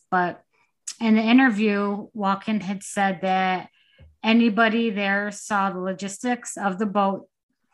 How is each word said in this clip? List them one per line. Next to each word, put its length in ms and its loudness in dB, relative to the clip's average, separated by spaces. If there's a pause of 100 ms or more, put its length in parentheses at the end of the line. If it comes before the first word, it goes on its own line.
But 320 -2 (600)
in 160 4
the 60 4
interview, 840 2 (100)
Walken 460 -2
had 220 -8
said 380 -2
that 480 0 (520)
anybody 680 4
there 420 -2
saw 380 -2
the 100 -6
logistics 760 -6
of 220 -4
the 80 -2
boat, 400 -2 (480)